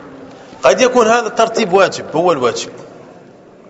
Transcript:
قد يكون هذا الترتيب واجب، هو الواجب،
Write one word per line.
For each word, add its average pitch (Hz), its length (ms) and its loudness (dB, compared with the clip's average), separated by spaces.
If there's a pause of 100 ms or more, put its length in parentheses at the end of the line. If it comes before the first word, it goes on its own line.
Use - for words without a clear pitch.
(640)
قد 196 180 4
يكون 247 260 2
هذا 226 200 0
الترتيب 214 460 -2
واجب، 180 320 2 (100)
هو 175 160 0
الواجب، 123 380 -2 (1000)